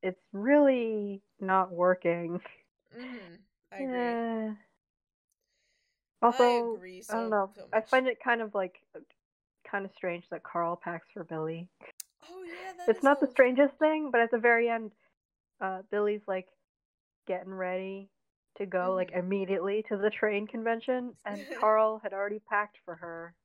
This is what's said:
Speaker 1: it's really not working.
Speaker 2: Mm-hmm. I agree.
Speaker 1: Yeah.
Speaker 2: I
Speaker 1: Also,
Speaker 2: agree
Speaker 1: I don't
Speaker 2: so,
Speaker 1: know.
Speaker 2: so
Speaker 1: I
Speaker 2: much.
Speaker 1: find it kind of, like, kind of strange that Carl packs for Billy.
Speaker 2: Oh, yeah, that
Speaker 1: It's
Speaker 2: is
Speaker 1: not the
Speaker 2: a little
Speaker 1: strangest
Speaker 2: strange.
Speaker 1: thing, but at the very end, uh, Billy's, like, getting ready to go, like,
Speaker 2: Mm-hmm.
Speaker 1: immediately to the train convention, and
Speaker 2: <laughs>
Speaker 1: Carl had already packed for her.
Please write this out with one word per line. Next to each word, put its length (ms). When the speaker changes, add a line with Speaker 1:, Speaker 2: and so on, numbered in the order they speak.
Speaker 1:
it's 180
really 880
not 320
working. 680
Speaker 2:
Mm-hmm. 400
I 60
agree. 180
Speaker 1:
Yeah. 580
Speaker 2:
I 40
Speaker 1:
Also, 500
Speaker 2:
agree 340
Speaker 1:
I 40
don't 120
Speaker 2:
so, 40
Speaker 1:
know. 260
Speaker 2:
so 180
Speaker 1:
I 40
Speaker 2:
much. 120
Speaker 1:
find 180
it 160
kind 180
of, 140
like, 200
kind 160
of 100
strange 360
that 120
Carl 320
packs 380
for 100
Billy. 440
Speaker 2:
Oh, 140
yeah, 340
that 120
Speaker 1:
It's 100
Speaker 2:
is 40
Speaker 1:
not 160
the 60
Speaker 2:
a 20
little 60
Speaker 1:
strangest 420
Speaker 2:
strange. 280
Speaker 1:
thing, 80
but 100
at 100
the 80
very 300
end, 220
uh, 300
Billy's, 360
like, 200
getting 260
ready 560
to 80
go, 300
like, 160
Speaker 2:
Mm-hmm. 80
Speaker 1:
immediately 680
to 80
the 120
train 380
convention, 680
and 200
Speaker 2:
<laughs> 140
Speaker 1:
Carl 420
had 120
already 260
packed 440
for 120
her. 500